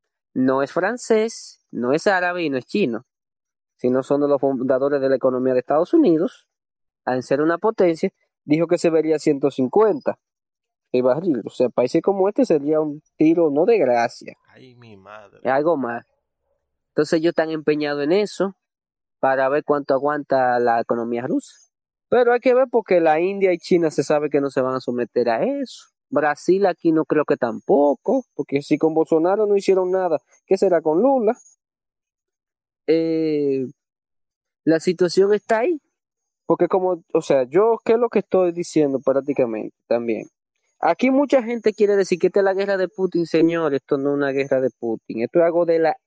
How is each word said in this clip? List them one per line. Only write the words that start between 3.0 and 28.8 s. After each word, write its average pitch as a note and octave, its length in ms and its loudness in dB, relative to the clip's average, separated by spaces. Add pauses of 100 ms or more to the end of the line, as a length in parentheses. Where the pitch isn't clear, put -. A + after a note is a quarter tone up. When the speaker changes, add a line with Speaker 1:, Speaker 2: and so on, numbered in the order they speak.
Speaker 1:
sino B2+ 260 -2
son C#3+ 180 -2
de C#3+ 80 0
los C#3+ 120 0
fundadores C3+ 600 0
de C3+ 80 -2
la C3+ 80 2
economía B2+ 360 0
de B2+ 80 2
Estados D#3 340 -2
Unidos, G3 540 2 (560)
al B2+ 180 -4
ser C#3 180 -2
una E3 180 0
potencia, F#3+ 520 0 (340)
dijo D#3+ 220 0
que E3 120 0
se F3 120 0
vería D#3 280 2
ciento C#3+ 320 0
cincuenta C#3 680 0 (720)
el B2 100 0
barril. C#3+ 420 0
O - 60 -12
sea, B2+ 180 0
países D#3 340 0
como G3 260 0
este A#3+ 160 0
sería D#3 360 0
un D3+ 220 -6 (140)
tiro, E3 340 4
no D3 140 2
de A3+ 140 2
gracia. A#2+ 560 -2 (140)
Speaker 2:
Ay, B2 280 -20
mi A#2 200 -20
madre. G2+ 460 -20
Speaker 1:
Es A#2+ 80 -4
algo D3+ 260 0
más. A#2+ 300 -6 (840)
Entonces D#3 280 0
ellos E3 120 2
están D#3+ 200 -2
empeñados D3+ 540 -2
en D3+ 80 0
eso G3 440 -2 (640)
para C3+ 280 0
ver D3 160 -2
cuánto C#3+ 300 -2
aguanta C3+ 640 0
la A#2 200 2
economía A#2+ 460 -4
rusa. B3+ 260 -6 (560)
Pero A#3+ 240 2
hay A#3+ 80 0
que B3 140 2
ver B3+ 160 2
porque G3 300 2
la D#3+ 200 2
India F#3+ 320 0
y E3+ 60 -2
China E3+ 320 0
se D3 120 -4
sabe D3 280 -2
que C#3+ 100 0
no C#3 100 -4
se C3 120 -2
van C3 120 -2
a B2+ 60 -4
someter A#2+ 480 -4
a A2+ 140 0
eso. C#4 460 -8 (220)
Brasil F#3 560 0
aquí E3+ 260 0
no D#3 120 2
creo D3+ 200 0
que C#3+ 120 0
tampoco, B3+ 880 0 (100)
porque C#3 280 -6
si D3 160 -2
con D#3 160 0